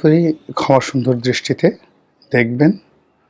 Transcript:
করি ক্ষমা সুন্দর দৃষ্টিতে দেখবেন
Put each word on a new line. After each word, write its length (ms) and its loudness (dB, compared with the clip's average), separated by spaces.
করি 200 4
ক্ষমা 300 2
সুন্দর 260 -2
দৃষ্টিতে 400 -2
দেখবেন 380 2